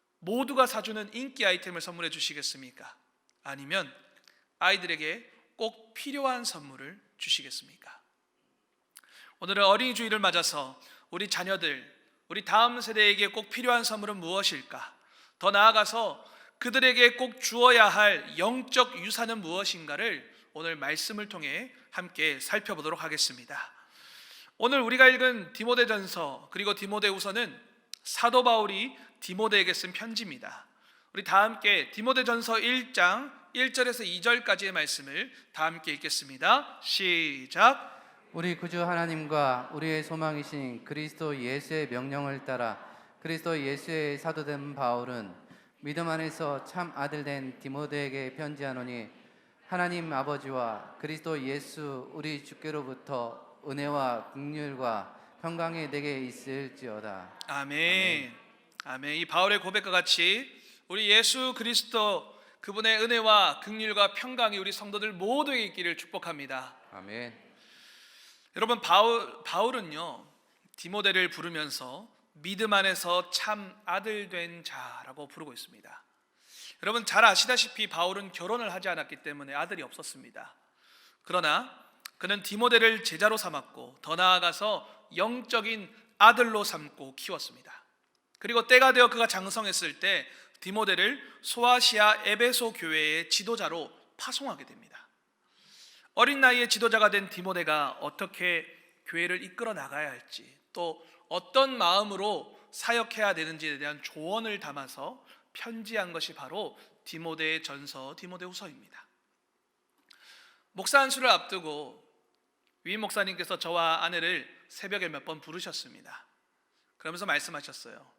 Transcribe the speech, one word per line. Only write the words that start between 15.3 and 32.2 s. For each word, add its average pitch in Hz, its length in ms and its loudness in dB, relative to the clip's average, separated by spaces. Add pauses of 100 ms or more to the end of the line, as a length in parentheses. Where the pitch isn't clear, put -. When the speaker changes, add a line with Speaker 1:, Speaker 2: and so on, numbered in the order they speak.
Speaker 1:
더 190 120 2
나아가서 214 760 4 (340)
그들에게 247 560 6
꼭 254 260 -6
주어야 233 460 8
할 190 500 4
영적 247 600 2
유산은 220 420 -4
무엇인가를 170 880 -6 (220)
오늘 165 220 -6
말씀을 160 520 -6
통해 180 440 -8 (200)
함께 156 480 -2
살펴보도록 165 640 -6
하겠습니다. 139 680 -4 (840)
오늘 254 240 4
우리가 254 260 8
읽은 247 460 4
디모데전서 202 960 0
그리고 202 220 -2
디모데후서는 196 840 -4 (440)
사도 240 400 4
바울이 220 520 2 (240)
디모데에게 190 540 2
쓴 185 180 -4
편지입니다. 208 760 -10 (480)
우리 196 100 -8
다 196 200 6
함께 208 480 2
디모데전서 233 680 0